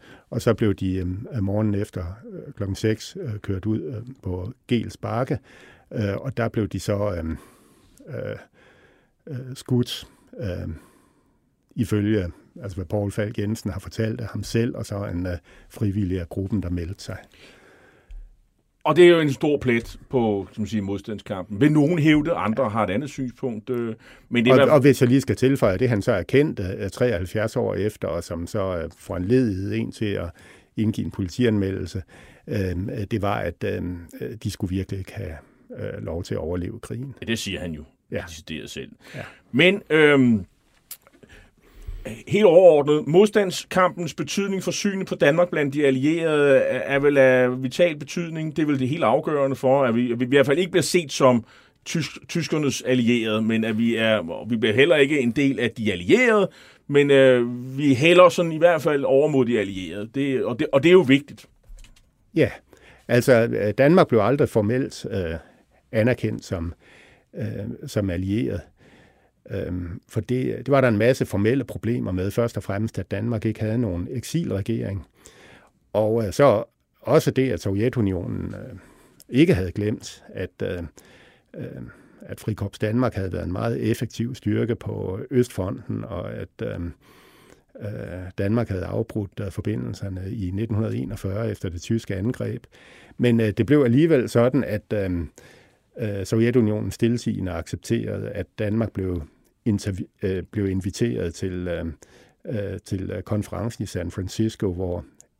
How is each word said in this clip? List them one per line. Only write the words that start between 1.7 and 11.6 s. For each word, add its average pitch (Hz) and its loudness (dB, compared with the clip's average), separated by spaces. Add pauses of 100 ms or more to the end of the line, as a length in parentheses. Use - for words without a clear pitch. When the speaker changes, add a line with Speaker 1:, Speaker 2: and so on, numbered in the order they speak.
Speaker 1:
efter, 98 -6 (260)
øh, - -16
klokken 98 -6
seks, - -4
øh, 107 -8
kørt 95 -8
ud, 107 -2
øh, 131 -10 (100)
på 92 -8 (140)
Gels 107 -2
Bakke, 113 -4 (520)
øh, 101 -2
og - -8
der 113 -2
blev 107 -2
de 98 -6
så, 101 -2
øh, 80 -6 (760)
øh, 113 -10 (920)
øh, 131 -12
skudt, - -4 (320)
øh, 90 -6 (1000)